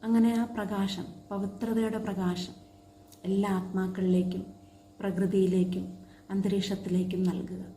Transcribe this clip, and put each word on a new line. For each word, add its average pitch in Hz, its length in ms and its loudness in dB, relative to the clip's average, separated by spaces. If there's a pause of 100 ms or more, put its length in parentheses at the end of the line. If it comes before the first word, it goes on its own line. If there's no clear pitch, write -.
അങ്ങനെ 226 320 4
ആ 233 100 2
പ്രകാശം, 196 640 -2 (240)
പവിത്രതയുടെ 220 680 -2
പ്രകാശം 180 560 -2 (720)
എല്ലാ 196 260 2
ആത്മാക്കളിലേക്കും 185 960 0 (540)
പ്രകൃതിയിലേക്കും 185 1000 2 (280)
അന്തരീക്ഷത്തിലേക്കും 185 920 0
നൽകുക. - 420 -2 (120)